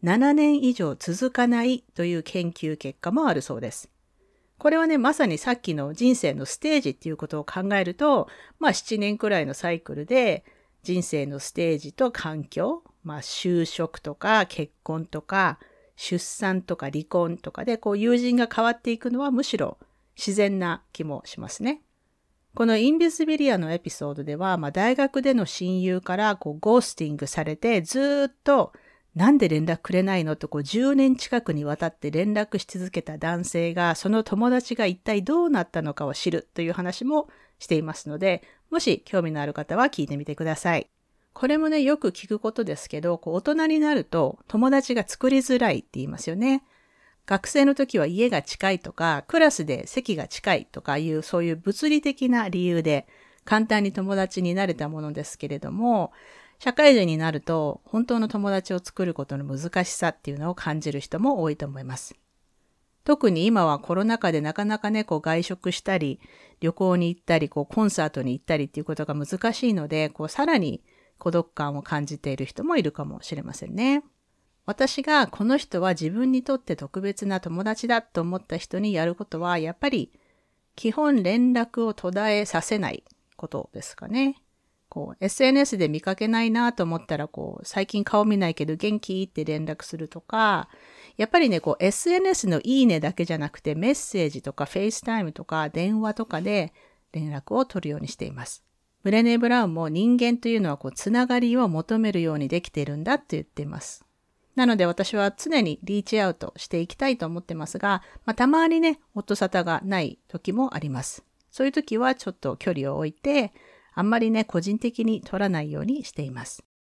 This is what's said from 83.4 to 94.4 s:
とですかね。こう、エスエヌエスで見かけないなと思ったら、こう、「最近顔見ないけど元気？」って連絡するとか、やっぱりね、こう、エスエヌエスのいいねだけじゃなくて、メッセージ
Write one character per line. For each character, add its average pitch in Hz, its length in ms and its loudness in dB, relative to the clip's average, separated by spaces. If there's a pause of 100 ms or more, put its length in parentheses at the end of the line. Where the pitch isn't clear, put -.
と - 260 -8
で 101 80 -14
す - 140 -18
か - 120 -16
ね。 269 280 0 (520)
こ - 320 -12
う、 190 60 -2
エ 202 40 0
ス - 140 2
エ 262 80 8
ヌ 277 100 8
エ 277 40 6
ス 208 140 -2
で 160 100 4
見 156 120 -2
か 190 140 -2
け 214 120 -2
な 226 160 2
い 226 80 2
な 240 200 2
と 233 120 -2
思 165 140 0
っ - 80 -8
た 156 120 -4
ら、 151 100 -6
こ - 360 -10
う、 - 20 -18
「最 196 220 -2
近 202 160 -2
顔 208 220 4
見 208 120 4
な 185 120 2
い 160 40 -2
け 151 120 -4
ど 156 100 -2
元 214 240 -2
気？」 190 280 -4
っ - 40 -20
て 156 120 -6
連 156 220 -4
絡 156 180 -10
す - 140 -12
る 160 100 -8
と 165 140 -16
か、 214 480 0 (480)
や 208 80 0
っ - 40 -6
ぱ 349 100 4
り 285 100 6
ね、 175 100 2
こ 151 200 0
う、 - 40 2
エ 190 60 4
ス 339 220 -2
エ 359 80 4
ヌ 381 100 2
エ 370 60 2
ス - 120 -2
の 165 160 2
い 262 200 4
い - 20 8
ね 175 140 6
だ 151 140 0
け 175 120 -2
じ 170 80 -4
ゃ 156 60 -2
な 147 100 -4
く - 100 -16
て、 156 140 -4
メ 190 180 0
ッ - 40 2
セ 180 320 -2
ー - 20 -2
ジ 139 140 -8